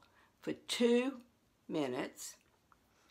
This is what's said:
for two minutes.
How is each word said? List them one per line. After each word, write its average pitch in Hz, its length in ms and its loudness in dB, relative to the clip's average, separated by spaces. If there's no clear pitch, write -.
for 156 120 -6
two 240 460 4
minutes. 143 680 -4